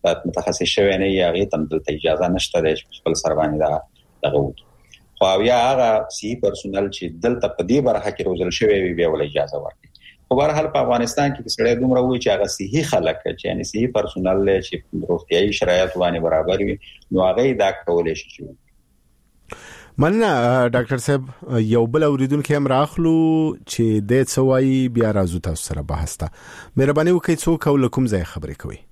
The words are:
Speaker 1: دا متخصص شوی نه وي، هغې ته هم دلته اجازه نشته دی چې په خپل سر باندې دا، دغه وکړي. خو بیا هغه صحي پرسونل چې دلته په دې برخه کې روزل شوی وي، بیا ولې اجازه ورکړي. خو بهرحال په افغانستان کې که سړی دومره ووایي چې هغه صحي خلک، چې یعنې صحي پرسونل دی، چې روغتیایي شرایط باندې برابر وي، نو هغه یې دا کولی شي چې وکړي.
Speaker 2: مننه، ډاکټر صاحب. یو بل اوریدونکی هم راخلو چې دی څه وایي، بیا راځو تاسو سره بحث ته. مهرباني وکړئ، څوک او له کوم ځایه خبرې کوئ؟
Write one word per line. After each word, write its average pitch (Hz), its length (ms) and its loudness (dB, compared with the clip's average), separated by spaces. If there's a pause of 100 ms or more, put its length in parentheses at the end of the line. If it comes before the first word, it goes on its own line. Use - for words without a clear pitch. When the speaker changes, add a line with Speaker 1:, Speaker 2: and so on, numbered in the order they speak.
Speaker 1:
دا 85 100 2 (120)
متخصص 87 380 -4
شوی 98 340 2
نه 95 80 0
وي، 95 220 2
هغې 92 240 0
ته 78 60 -2
هم 78 160 -2
دلته 76 200 -2
اجازه 80 340 0
نشته 87 340 -2
دی 80 140 2
چې - 120 -12
په - 120 -20
خپل 82 220 -2
سر 78 180 0
باندې 76 200 0
دا، 76 120 2 (520)
دغه 71 180 0
وکړي. - 240 -6 (540)
خو 101 60 4 (180)
بیا 120 240 2
هغه 127 220 2 (280)
صحي 110 240 -6
پرسونل 98 480 -2
چې - 140 -12 (240)
دلته 120 200 0
په - 220 -4
دې 131 100 4 (120)
برخه 107 200 -2
کې - 100 -10 (100)
روزل 90 180 -2
شوی 104 320 2
وي، 90 120 -2
بیا 82 160 0
ولې 76 200 0
اجازه 71 340 -4
ورکړي. - 260 -14 (380)
خو 127 140 0
بهرحال 151 340 0
په 143 80 2
افغانستان 123 500 0
کې 120 100 -10
که - 120 -12
سړی 117 240 2
دومره 127 220 2
ووایي 127 180 0
چې - 140 0
هغه 101 140 0 (100)
صحي 110 340 -2
خلک، 82 320 0
چې - 260 -6
یعنې 82 220 -4
صحي 113 160 0
پرسونل 95 640 0
دی، 95 160 4
چې - 60 -10 (360)
روغتیایي 87 520 0
شرایط 90 360 2
باندې 85 300 0
برابر 80 300 2
وي، 101 200 -2 (340)
نو - 180 2
هغه 117 120 2
یې 131 220 2
دا 98 80 2
کولی 85 440 -2
شي - 140 -16
چې - 140 -20
وکړي. - 180 -20 (1400)
Speaker 2:
مننه، 202 320 2 (380)
ډاکټر 123 360 0
صاحب. 139 240 0 (300)
یو 113 280 4
بل 143 180 0
اوریدونکی 143 520 0
هم 143 120 0
راخلو 160 520 2 (540)
چې 123 100 0 (260)
دی 123 140 4
څه - 140 -2
وایي، 131 580 2
بیا 113 160 2
راځو 92 320 0
تاسو 82 240 -4
سره 76 140 -6 (100)
بحث 76 260 -4
ته. 78 100 -6 (500)
مهرباني 147 340 2
وکړئ، 175 320 2
څوک 165 240 0
او 143 100 4
له 127 200 2
کوم 131 80 2
ځایه 98 280 0
خبرې 71 300 -10
کوئ؟ - 160 -12 (120)